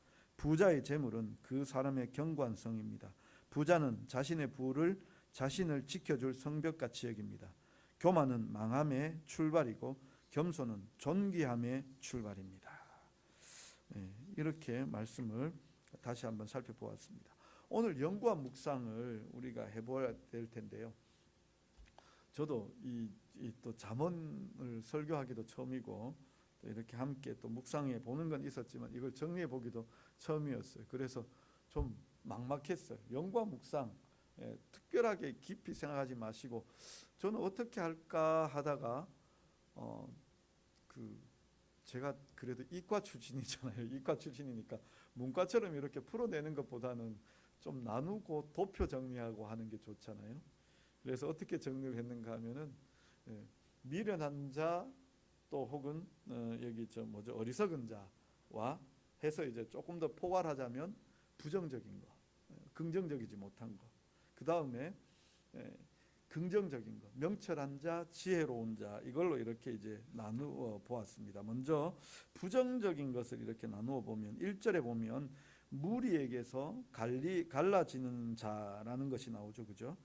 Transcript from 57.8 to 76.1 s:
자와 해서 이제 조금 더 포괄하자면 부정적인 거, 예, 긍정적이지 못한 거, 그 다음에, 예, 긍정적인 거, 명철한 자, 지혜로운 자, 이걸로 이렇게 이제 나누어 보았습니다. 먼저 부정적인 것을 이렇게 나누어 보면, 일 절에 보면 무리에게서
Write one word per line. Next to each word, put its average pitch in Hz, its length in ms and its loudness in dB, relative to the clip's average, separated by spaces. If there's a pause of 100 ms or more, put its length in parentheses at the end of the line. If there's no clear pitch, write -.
자와 110 920 -4 (440)
해서 156 220 2
이제 117 240 -4
조금 170 280 -8
더 160 120 2
포괄하자면 160 840 0 (440)
부정적인 135 640 -4
거, - 60 -20 (440)
예, - 40 -16 (180)
긍정적이지 156 640 0
못한 98 400 -10
거, - 120 -20 (460)
그 - 80 -14
다음에, 151 500 0 (640)
예, - 220 -12 (500)
긍정적인 156 720 0
거, 104 160 -18
명철한 147 640 -2
자, 170 320 0
지혜로운 131 640 2
자, 104 300 -6
이걸로 147 320 4
이렇게 117 360 -2
이제 107 280 -6 (100)
나누어 117 720 -2
보았습니다. 104 560 -6
먼저 139 560 2 (360)
부정적인 196 800 4
것을 120 300 -2
이렇게 113 260 -4
나누어 117 340 0
보면, 107 360 -4
일 196 220 0
절에 180 220 4
보면 120 480 0 (400)
무리에게서 151 1200 2